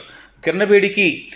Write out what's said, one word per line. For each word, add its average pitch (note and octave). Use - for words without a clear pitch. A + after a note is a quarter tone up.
కిరణబేడికి G3